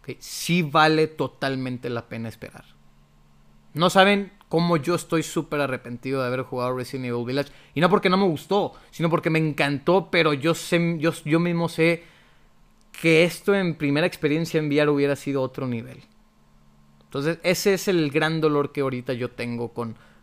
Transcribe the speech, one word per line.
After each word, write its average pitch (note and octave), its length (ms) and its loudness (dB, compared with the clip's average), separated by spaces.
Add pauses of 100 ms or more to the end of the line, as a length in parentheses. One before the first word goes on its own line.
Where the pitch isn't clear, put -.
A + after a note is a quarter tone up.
¿Ok? - 180 -14
Sí - 420 -2
vale D#3 460 4
totalmente C3 800 -6
la A#2 180 -6
pena A2+ 220 -10
esperar. - 360 -18 (1080)
No E3+ 160 4
saben G3 420 4 (180)
cómo E3+ 280 2
yo E3+ 160 0
estoy E3 300 -2
súper D3+ 380 -4
arrepentido B2+ 600 -4
de B2 60 -2
haber B2+ 160 -4
jugado B2+ 340 -4
Resident B2+ 300 -8
Evil A#2+ 180 -4
Village. C3+ 260 -4 (220)
Y C#3+ 80 0
no F3 80 4
porque G3 200 2
no F#3 80 2
me G3 100 4
gustó, F3 460 -2 (180)
sino E3 180 -2
porque D#3+ 220 0
me D#3+ 80 2
encantó, D3+ 720 0
pero D#3 220 4
yo D3 200 0
sé, E3+ 460 0
yo, D#3 120 0 (140)
yo D#3 140 2
mismo E3+ 300 0
sé E3 340 0 (960)
que D#3+ 240 6
esto F#3 280 0
en F#3 220 0
primera D3 320 0
experiencia D#3+ 500 -2
en D3+ 100 0
V C#3+ 120 2
R D3+ 100 2
hubiera C#3 280 2
sido C#3 240 -4
otro C3 260 -6
nivel. B2 340 -8 (1000)
Entonces, D#3 400 -4
ese F#3 300 2
es F#3+ 160 -2
el E3 200 2
gran D#3+ 300 0
dolor D3 320 2
que C#3+ 100 -4
ahorita B2+ 300 -4
yo A#2+ 200 -4
tengo A#2+ 420 -8
con, A#2 240 -8 (260)